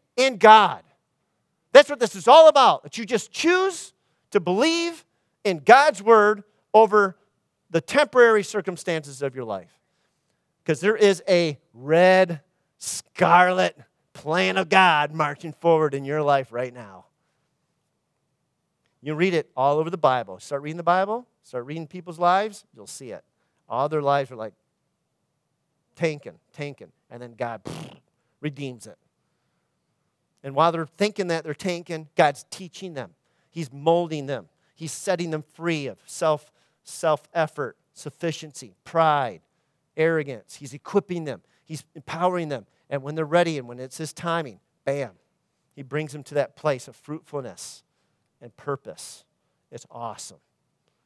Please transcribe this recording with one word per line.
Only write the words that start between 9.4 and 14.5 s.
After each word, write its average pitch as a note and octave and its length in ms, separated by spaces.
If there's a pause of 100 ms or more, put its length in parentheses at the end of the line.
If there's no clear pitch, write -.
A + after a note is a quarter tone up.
life. F#2+ 360 (840)
'Cause D#3+ 160
there G#3 160
is G3+ 320
a E3+ 300 (140)
red, E3+ 680 (360)
scarlet F3+ 1000 (340)
plan F#3 440